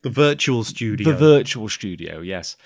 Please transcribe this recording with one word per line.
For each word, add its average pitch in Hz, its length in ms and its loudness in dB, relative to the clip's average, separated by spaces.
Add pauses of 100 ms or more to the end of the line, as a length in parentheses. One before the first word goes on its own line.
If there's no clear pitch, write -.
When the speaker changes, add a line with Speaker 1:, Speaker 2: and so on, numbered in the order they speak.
Speaker 1:
The 135 60 -6
virtual 135 560 0
studio. 110 440 -2
Speaker 2:
The 139 80 2
virtual 135 520 4
studio, 82 500 -10
yes. 90 460 -10